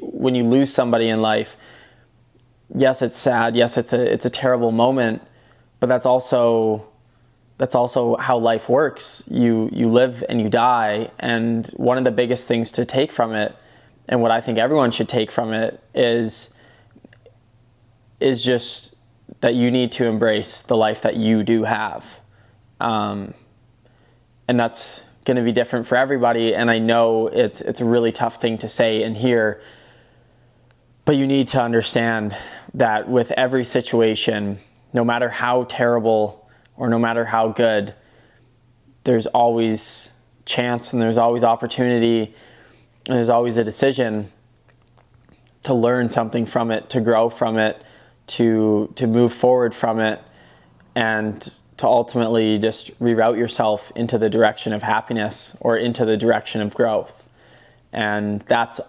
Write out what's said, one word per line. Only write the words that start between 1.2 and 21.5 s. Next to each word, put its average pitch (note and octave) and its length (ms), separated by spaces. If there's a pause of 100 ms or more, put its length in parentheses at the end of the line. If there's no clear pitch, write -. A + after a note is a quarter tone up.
life, A2 340 (1200)
yes, C3 280
it's A#2+ 160
sad. A#2 360
Yes, A#2+ 220
it's B2 160
a, C3+ 80
it's A#2 240
a B2 60
terrible A#2+ 420
moment, A#2 500 (560)
but B2 100
that's B2 180
also, A#2 840 (680)
that's B2+ 160
also A#2+ 420
how B2+ 220
life A2+ 300
works. - 640
You, A#2 420
you A#2 160
live A#2+ 400
and A#2 120
you G#2+ 80
die. A#2 640 (100)
And A#2 460 (100)
one B2+ 220
of B2+ 60
the B2+ 60
biggest A#2+ 380
things A#2 240
to - 120
take C3+ 280
from A2+ 220
it, G#2+ 200 (540)
and A#2+ 140
what A#2 80
I A2+ 100
think A#2 180
everyone B2+ 320
should - 180
take A2+ 220
from A2+ 220
it, A2 280 (140)
is, A#2 560 (1700)
is B2+ 220
just - 520 (460)
that A#2+ 140
you B2 160
need B2 220
to B2 140
embrace A2 560
the A#2+ 140
life A2 260
that A2 140
you A2 260
do A2+ 220